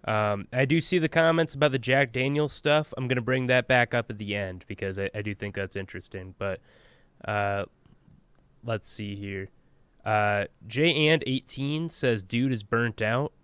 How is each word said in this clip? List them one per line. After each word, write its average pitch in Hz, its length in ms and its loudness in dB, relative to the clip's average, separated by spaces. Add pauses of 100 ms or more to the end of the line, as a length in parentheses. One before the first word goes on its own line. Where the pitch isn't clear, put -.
Um, 107 480 0
I 131 120 2
do 156 160 2
see 180 180 0
the 160 100 2
comments 165 460 2
about 139 180 4
the 131 60 0
Jack 127 340 2
Daniels 139 400 0
stuff. 151 440 2
I'm 131 120 -4
gonna 123 120 2
bring 127 280 0
that 127 200 4
back 123 260 4
up 120 160 0
at 104 80 -8
the 101 160 -4
end 92 340 -6
because 98 300 -6
I, 98 160 -2
I 107 80 -6
do 101 120 -4
think 101 220 -8
that's 98 200 -6
interesting. 95 600 -12
But, 95 220 -4 (680)
uh, 101 380 -2 (1000)
let's 113 240 -4
see 101 280 -8
here. 98 340 -8 (540)
Uh, 104 400 2 (220)
J 151 420 2
and 160 180 4
eighteen 139 640 -4
says, 117 340 0
"Dude 123 300 0
is 110 100 -2
burnt 117 400 -2
out." 120 300 0 (120)